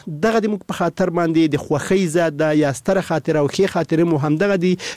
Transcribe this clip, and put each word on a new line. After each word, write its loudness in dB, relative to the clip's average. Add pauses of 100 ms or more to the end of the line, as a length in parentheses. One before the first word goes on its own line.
دغه 0
د -2
موږ -2
په -8
خاطر -2
باندې 2
د 0
خوښۍ 0
ځای 0
ده، 0
یا 2
ستره 0
خاطره -2
او 2
ښې 0
خاطرې -2
مو 2
همدغه 0
دي 0 (200)